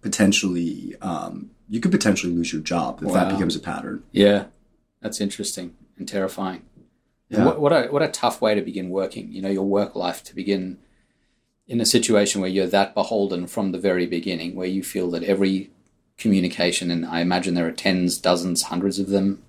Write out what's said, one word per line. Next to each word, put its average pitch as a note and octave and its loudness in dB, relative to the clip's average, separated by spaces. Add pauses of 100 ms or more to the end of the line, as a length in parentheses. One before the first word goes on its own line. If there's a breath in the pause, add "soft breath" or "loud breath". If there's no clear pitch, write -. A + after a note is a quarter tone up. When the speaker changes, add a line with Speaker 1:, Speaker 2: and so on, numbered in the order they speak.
Speaker 1:
potentially, F#2+ 0
um, - -8 (180)
you G#2+ -4
could G2 2
potentially F#2 2
lose E2+ 0
your D#2 -4
job D#2+ -4
if D#2+ -2
that F2+ 4
Speaker 2:
Wow. F#2+ -2
Speaker 1:
becomes E2+ 0
a - -8
pattern. - -8 (100)
Speaker 2:
Yeah, G2+ 6 (560)
that's G#2+ -6
interesting G2 -6 (240)
and F2+ -10
terrifying. F#2+ -4 (680)
And G#2+ 0
Speaker 1:
Yeah. A#2 8
Speaker 2:
what, D#3 2
what D3 6
a, C3 4
what C#3+ 2
a D#3 2
tough - -2
way G#2+ 4
to G#2 2
begin F#2 -6
working, F#2+ -4
you F#2+ -12
know, F#2+ -2
your F#2+ 0
work G2 0
life, F2+ -4
to - -20
begin F#2+ -2 (880)
in A#2+ -2
a A2+ 2
situation G#2 4
where F#2 -2
you're F#2 2
that G2 2
beholden F#2+ -2
from G2+ -4
the F#2 -6
very F2+ 2
beginning, F2 -4
where F#2 -4
you F#2 -2
feel F2+ -4
that E2+ -4
every F#2+ 2 (480)
communication, F2+ 2
and E2+ -2
I E2+ -2
imagine F2+ 0
there E2+ 0
are E2 -4
tens, F2+ 0
dozens, F2 0
hundreds F#2 -2
of F#2+ -2
them, G2 0